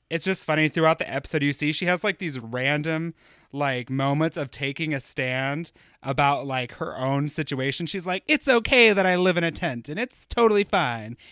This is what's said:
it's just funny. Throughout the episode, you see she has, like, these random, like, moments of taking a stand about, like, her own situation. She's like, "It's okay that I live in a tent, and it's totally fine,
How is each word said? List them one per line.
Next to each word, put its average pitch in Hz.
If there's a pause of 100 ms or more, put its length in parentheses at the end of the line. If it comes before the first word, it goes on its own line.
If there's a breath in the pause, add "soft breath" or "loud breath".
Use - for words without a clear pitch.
it's 165
just 185
funny. 156
Throughout 160
the -
episode, 143
you 143
see 147
she 180
has, 180
like, 202
these 147
random, 147 (380 soft breath)
like, 135
moments 143
of 143
taking 147
a 139
stand 135 (320 soft breath)
about, 139
like, 131
her -
own 139
situation. 139
She's 180
like, 185
"It's 302
okay 233
that 190
I 185
live 180
in 175
a 165
tent, 139
and 160
it's -
totally 214
fine, 123 (140 loud breath)